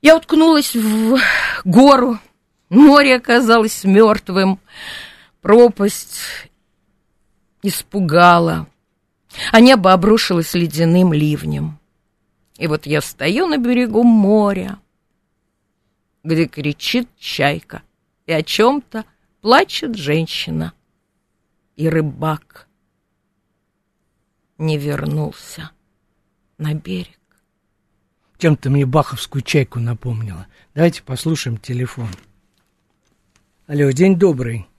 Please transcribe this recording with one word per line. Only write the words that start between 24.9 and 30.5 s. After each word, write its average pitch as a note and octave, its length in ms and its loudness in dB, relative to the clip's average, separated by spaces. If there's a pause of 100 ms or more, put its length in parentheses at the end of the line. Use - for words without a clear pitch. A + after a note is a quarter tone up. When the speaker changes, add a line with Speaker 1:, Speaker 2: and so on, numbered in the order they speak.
Speaker 1:
на D3+ 180 -6
берег. F3+ 420 -12 (1200)
Speaker 2:
Чем-то D3+ 300 0
мне C#3 160 0
баховскую C3+ 560 -6
чайку C3 380 -4
напомнило. A2+ 680 -10 (300)